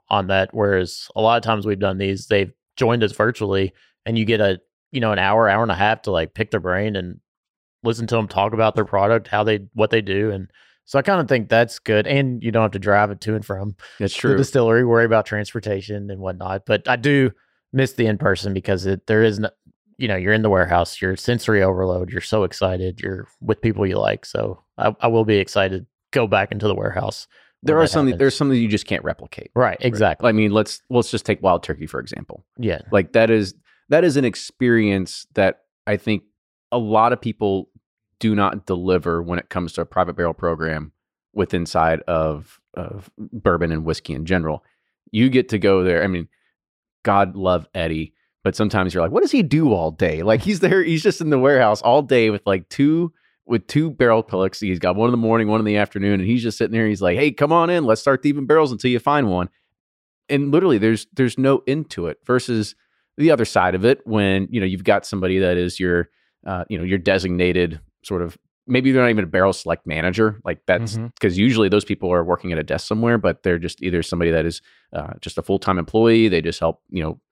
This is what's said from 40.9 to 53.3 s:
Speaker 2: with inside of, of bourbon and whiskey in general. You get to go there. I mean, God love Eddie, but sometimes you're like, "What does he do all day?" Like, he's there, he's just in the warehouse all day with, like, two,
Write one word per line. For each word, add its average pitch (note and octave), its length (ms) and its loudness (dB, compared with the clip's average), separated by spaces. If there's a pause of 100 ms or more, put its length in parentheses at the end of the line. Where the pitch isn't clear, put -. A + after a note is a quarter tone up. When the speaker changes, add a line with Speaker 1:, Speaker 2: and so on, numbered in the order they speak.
Speaker 2:
with F#2+ 220 -4
inside E2 540 0
of, D#2+ 520 -4 (140)
of F2+ 340 -14 (100)
bourbon F2 540 -2
and D#2+ 120 -4
whiskey D#2+ 300 -6
in D2+ 120 -10
general. D#2+ 380 -2 (460)
You A#2 200 2
get B2 200 2
to A2 80 -2
go F#2+ 260 2
there. E2+ 180 2
I G2+ 40 0
mean, F2 220 -4 (720)
God G2 340 0
love F2+ 380 0
Eddie, D#2+ 380 -4 (320)
but F#2+ 100 0
sometimes F#2+ 380 0
you're F2+ 100 0
like, A#2 100 0
"What F3+ 100 2
does - 100 0
he C4 100 4
do D3 300 2
all E2 180 0
day?" D#2+ 320 -2
Like, A2 200 2
he's F#3+ 180 -2
there, F#3 220 2
he's E3 200 0
just G3+ 180 0
in D#3 100 -2
the C#3 80 2
warehouse B2+ 440 4
all C3+ 200 4
day A#2 280 2
with, G#2 160 -4
like, F#2+ 220 -2
two, D#3+ 440 0 (340)